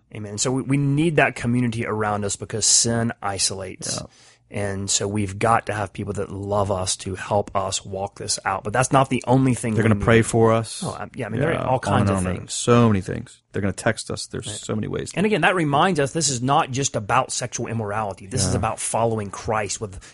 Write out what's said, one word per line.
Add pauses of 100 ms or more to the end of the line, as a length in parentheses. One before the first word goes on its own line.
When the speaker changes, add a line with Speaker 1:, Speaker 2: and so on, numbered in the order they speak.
(140)
Speaker 1:
Amen.
So
we,
we
need
that
community
around
us
because
sin
isolates.
Speaker 2:
Yeah. (480)
Speaker 1:
And
so
we've
got
to
have
people
that
love
us
to
help
us
walk
this
out.
But
that's
not
the
only
thing
Speaker 2:
They're
Speaker 1:
we
Speaker 2:
gonna
Speaker 1:
need.
Speaker 2:
pray
for
us.
Speaker 1:
Oh,
I,
yeah,
I
mean,
there
are
Speaker 2:
Yeah,
Speaker 1:
all
kinds
Speaker 2:
on
Speaker 1:
of
Speaker 2:
and
on.
Speaker 1:
things.
Speaker 2:
So
many
things. (100)
They're
gonna
text
us.
There's
Speaker 1:
Right.
Speaker 2:
so
many
ways.
Speaker 1:
And
again,
that
reminds
us
this
is
not
just
about
sexual
immorality.
This
is
Speaker 2:
Yeah.
Speaker 1:
about
following
Christ
with, (160)